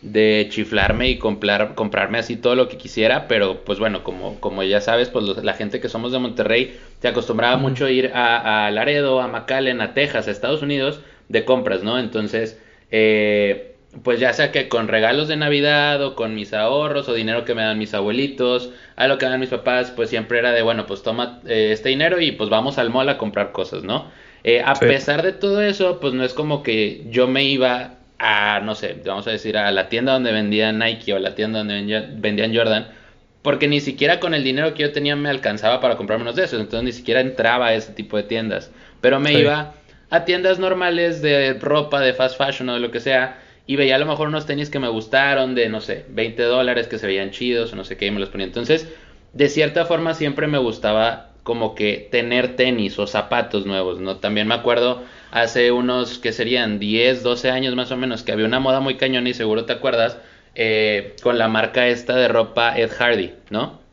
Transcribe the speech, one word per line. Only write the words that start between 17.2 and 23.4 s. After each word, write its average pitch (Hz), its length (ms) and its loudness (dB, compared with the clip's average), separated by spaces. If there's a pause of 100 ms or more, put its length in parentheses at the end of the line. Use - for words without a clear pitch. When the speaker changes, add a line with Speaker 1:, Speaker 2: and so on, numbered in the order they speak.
Speaker 1:
que 117 120 -2
me 113 80 -2
dan 107 160 0
mis 104 160 -6
abuelitos, 123 720 0 (260)
a 131 120 2
lo 135 100 2
que 131 80 -2
dan 127 140 0
mis 127 100 -2
papás, 127 460 0
pues, 113 160 -2
siempre 117 260 0
era 120 140 4
de, 117 100 4
bueno, 113 240 0
pues, 98 160 -8
toma, 120 460 -4
eh, 110 240 2
este 110 180 -2
dinero 165 320 2
y, 151 100 2
pues, 107 200 -2
vamos 120 260 2
al 117 140 0
mall 131 180 2
a - 80 0
comprar 101 340 -2